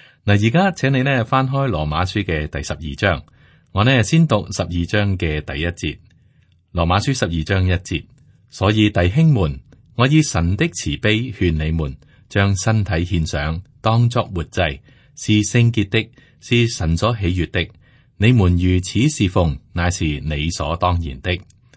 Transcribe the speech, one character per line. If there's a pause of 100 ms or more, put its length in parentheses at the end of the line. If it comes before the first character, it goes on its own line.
(260)
嗱，
而
家
請
你
呢，
翻
開
羅
馬
書
嘅
第
十
二
章， (500)
我
呢，
先
讀
十
二
章
嘅
第
一
節。 (720)
羅
馬
書
十
二
章
一
節， (460)
「所
以
弟
兄
們， (340)
我
以
神
的
慈
悲
勸
你
們， (320)
將
身
體
獻
上， (180)
當
作
活
祭， (320)
是 (120)
聖
潔
的， (300)
是
神
所
喜
悅
的。 (520)
你
們
如
此
侍
奉， (140)
乃
是
理
所
當
然
的。」 (380)